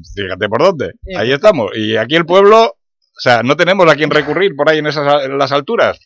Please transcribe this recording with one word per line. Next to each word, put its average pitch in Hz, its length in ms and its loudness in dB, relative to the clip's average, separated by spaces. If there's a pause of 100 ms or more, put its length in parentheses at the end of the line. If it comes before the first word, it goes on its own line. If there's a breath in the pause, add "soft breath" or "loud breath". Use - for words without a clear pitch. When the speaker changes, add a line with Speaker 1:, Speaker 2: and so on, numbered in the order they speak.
(160)
Speaker 1:
fíjate 95 320 -6
por 113 140 -2
dónde. 147 300 0 (120)
Speaker 2:
Sí. 185 140 -12
Speaker 1:
Ahí 113 140 -2
estamos. 143 440 0
Y 110 220 -2
aquí 120 180 -2
el 165 120 0
pueblo, 202 400 6
o - 520 -16
sea, 120 220 2
no 135 160 0
tenemos 175 340 0
a 147 40 2
quién 147 160 -2
recurrir 151 440 -2
por 147 140 -2
ahí 156 80 2
en 151 100 -4
esas, 143 380 -2
en 135 140 -6
las 135 120 -2
alturas. 143 540 -2